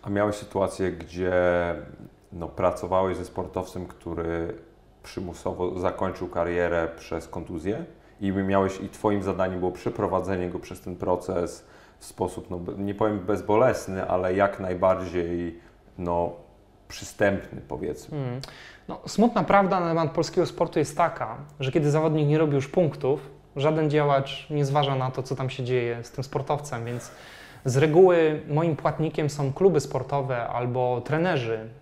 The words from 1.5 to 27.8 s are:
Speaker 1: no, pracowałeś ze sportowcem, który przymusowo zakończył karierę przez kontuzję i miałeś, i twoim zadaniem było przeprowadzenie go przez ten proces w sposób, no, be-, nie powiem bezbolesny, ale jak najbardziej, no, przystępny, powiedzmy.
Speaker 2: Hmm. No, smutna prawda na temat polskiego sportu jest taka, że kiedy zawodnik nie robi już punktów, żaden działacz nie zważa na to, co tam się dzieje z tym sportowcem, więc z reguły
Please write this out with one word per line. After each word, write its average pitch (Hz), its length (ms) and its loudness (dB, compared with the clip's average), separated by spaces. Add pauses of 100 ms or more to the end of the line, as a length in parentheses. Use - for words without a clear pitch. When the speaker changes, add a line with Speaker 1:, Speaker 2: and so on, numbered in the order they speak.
Speaker 1:
no, 85 160 -8
pracowałeś 92 680 0
ze 90 80 -8
sportowcem, 90 640 -8
który 85 680 -6 (480)
przymusowo 90 760 -6
zakończył 90 500 -2
karierę 85 600 0 (100)
przez - 300 -8
kontuzję 92 560 -6 (360)
i 98 120 0
miałeś, 95 480 2
i 98 80 -8
twoim 104 340 0
zadaniem 92 360 -2
było 90 140 0
przeprowadzenie 92 760 -2
go 87 80 -8
przez 90 220 -14
ten 90 160 -10
proces 90 720 -2 (320)
w - 60 -20
sposób, - 460 -6
no, 90 80 -6
be-, 87 160 -8 (100)
nie 101 100 -4
powiem 107 240 0
bezbolesny, 101 920 2
ale 92 260 2
jak 98 260 2
najbardziej, 87 1000 0 (400)
no, 87 340 0 (560)
przystępny, - 800 -2
powiedzmy. - 500 -8
Speaker 2:
Hmm. 127 220 -6 (480)
No, - 180 -10
smutna 208 380 2
prawda 196 360 6
na 170 80 0
temat 165 220 2
polskiego 170 360 2
sportu - 320 -2
jest 143 180 0
taka, 127 400 0 (240)
że 131 120 -2
kiedy 147 180 4
zawodnik 156 380 4
nie 156 100 4
robi 151 160 4
już 135 140 0
punktów, 147 640 0 (260)
żaden 156 340 2
działacz 143 600 2
nie 147 140 2
zważa 139 300 2
na 131 160 0
to, 131 120 -6
co 131 140 -4
tam 131 140 -2
się 127 140 -6
dzieje 120 400 0
z - 60 -18
tym 131 140 -8
sportowcem, 139 600 -4
więc 120 260 -6 (540)
z 127 120 2
reguły 160 720 6